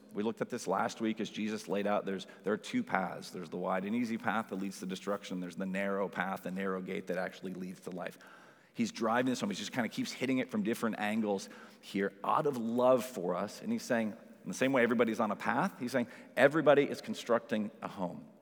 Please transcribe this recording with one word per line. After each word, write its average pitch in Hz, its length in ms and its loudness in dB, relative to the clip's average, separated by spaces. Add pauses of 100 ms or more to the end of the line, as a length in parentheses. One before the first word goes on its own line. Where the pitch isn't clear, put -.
(120)
we 104 120 -2
looked 113 160 -2
at 117 100 -2
this 120 160 -6
last 101 340 0
week 110 200 0
as 98 100 -2
Jesus 107 380 -4
laid 98 180 0
out, 104 180 2
there's, 98 220 -4 (160)
there 101 100 0
are 107 60 0
two 123 240 -2
paths. 95 480 -6
There's 90 180 -12
the 87 80 -10
wide 92 280 -2
and 101 100 -4
easy 117 240 -4
path 107 320 -4
that 95 100 -4
leads 98 200 -6
to 92 60 -8
destruction. 95 540 -4
There's 87 160 -8
the 95 80 -4
narrow 98 440 -2
path, 95 340 -4
the 92 80 -6
narrow 95 320 -2
gate 95 240 -6
that 90 100 -2
actually 92 380 -6
leads 92 280 -10
to - 80 -10
life. 90 280 -8 (560)
He's 110 160 0
driving 117 400 2
this 123 100 -2
home. 104 100 0
He 92 60 -2
just 104 160 -6
kinda 113 160 0
keeps 123 240 -4
hitting 131 260 0
it 123 120 -2
from 107 140 0
different 110 340 0
angles 104 500 0 (320)
here 98 320 0 (120)
out 143 240 4
of 123 100 0
love 120 460 6
for 87 320 -2
us. 101 260 -2
And 110 100 -2
he's 117 120 -2
saying, 113 300 2 (300)
in - 40 -8
the 92 60 -6
same 135 180 2
way 127 100 6
everybody's 113 380 4
on 107 100 4
a 95 60 0
path, 131 420 2
he's 120 140 -4
saying 123 160 2 (280)
everybody 143 460 8
is 120 180 0
constructing 110 680 0 (100)
a - 60 -8
home. 85 340 -4 (220)